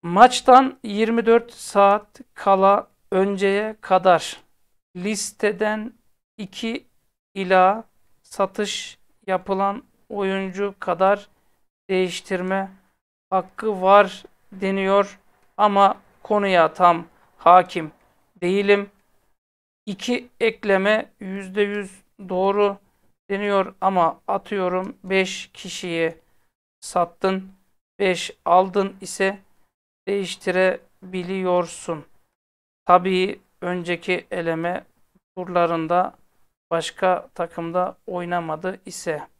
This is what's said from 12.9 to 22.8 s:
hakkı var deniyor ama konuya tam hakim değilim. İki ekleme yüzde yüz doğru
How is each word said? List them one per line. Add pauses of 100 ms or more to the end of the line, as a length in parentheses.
hakkı
var (300)
deniyor (380)
ama (220)
konuya
tam (320)
hakim (500)
değilim. (960)
İki (100)
ekleme
yüzde
yüz (260)
doğru (520)